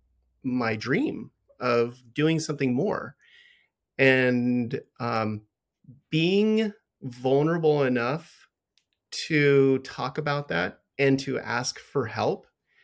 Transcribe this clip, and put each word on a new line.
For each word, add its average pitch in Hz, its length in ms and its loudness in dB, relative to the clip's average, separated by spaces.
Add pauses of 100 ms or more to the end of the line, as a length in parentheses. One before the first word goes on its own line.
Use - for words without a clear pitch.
(420)
my 123 340 -2
dream 127 540 -4 (280)
of 120 440 0 (100)
doing 160 260 0
something 143 360 -2
more 147 420 -4 (800)
and, 123 800 2 (220)
um, 110 420 -4 (680)
being 208 640 2 (280)
vulnerable 143 840 0
enough 127 640 -4 (600)
to 139 720 4
talk 131 360 -10
about 143 320 -4
that 170 320 -4 (180)
and 139 220 4
to 131 180 -6
ask 120 400 -6
for - 280 -4
help, 110 400 -4 (380)